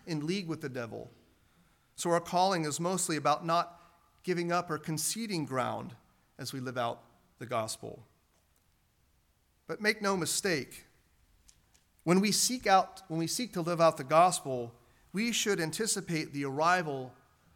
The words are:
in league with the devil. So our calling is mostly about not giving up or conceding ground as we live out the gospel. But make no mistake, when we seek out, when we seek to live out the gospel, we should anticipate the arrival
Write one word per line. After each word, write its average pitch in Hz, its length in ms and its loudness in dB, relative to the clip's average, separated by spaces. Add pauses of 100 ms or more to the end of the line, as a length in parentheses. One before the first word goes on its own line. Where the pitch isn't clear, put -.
in 151 200 -2
league 185 220 -2
with 156 140 -6
the 151 60 -8
devil. 113 440 -8 (800)
So - 160 -2
our 170 100 4
calling 180 440 2
is 151 160 -4
mostly 180 360 0
about 147 280 2
not 165 360 0 (420)
giving 175 280 0
up 175 200 0
or 151 80 -2
conceding 165 640 -2
ground 120 500 -2 (440)
as 139 160 -8
we 139 40 -8
live 127 200 -6
out 120 260 -2 (340)
the - 80 -12
gospel. 110 580 -6 (1600)
But 160 140 -10
make 214 220 0
no 196 140 2
mistake, 160 720 -2 (1160)
when 180 180 4
we 208 120 4
seek 247 340 0
out, 190 420 4
when 160 100 -4
we 165 80 0
seek 220 260 -4
to 180 80 -4
live 165 200 0
out 160 180 6
the 147 60 -6
gospel, 143 680 4 (380)
we 226 180 -2
should 202 300 0
anticipate 165 720 -2
the 139 140 -4
arrival 147 680 0 (420)